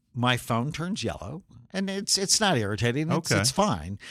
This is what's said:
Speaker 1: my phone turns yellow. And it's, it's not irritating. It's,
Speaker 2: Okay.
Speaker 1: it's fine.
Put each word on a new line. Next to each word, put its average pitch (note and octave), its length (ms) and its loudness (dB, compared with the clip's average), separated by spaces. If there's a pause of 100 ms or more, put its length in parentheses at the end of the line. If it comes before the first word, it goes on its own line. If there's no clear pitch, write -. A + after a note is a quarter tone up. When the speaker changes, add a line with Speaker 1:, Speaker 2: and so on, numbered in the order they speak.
(140)
Speaker 1:
my B2 240 2
phone B2 340 -2
turns E3+ 320 -4
yellow. G2+ 380 -6 (300)
And F#3+ 180 -2
it's, G3+ 260 0
it's G3 240 2
not F#3+ 160 4
irritating. A#2 540 0
It's, - 220 0
Speaker 2:
Okay. G2+ 80 6
Speaker 1:
it's A2 100 4
fine. G2+ 480 0 (120)